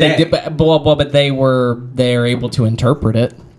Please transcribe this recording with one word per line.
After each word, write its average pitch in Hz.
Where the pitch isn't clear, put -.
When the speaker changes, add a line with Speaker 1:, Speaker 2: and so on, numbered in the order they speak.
Speaker 1:
today. 160
Speaker 2:
did, 160
but, 156
well, 156
well, 151
but 143
they 143
were, 127
they're 123
able 120
to 120
interpret 113
it, 117